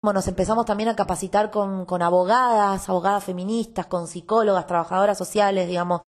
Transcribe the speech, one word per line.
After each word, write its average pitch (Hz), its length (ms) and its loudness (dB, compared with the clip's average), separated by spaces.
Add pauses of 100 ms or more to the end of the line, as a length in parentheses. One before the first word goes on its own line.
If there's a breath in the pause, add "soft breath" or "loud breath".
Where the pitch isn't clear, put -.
Bueno, 202 180 0
nos 190 100 -2
empezamos 208 360 0
también 214 220 -2
a 220 80 0
capacitar 202 560 0
con, 196 340 -2
con 180 160 -2
abogadas, 196 840 2
abogadas 196 380 0
feministas, 190 600 -4
con 170 200 -4
psicólogas, 196 580 0
trabajadoras 185 520 0
sociales, 196 500 0
digamos. 175 400 -2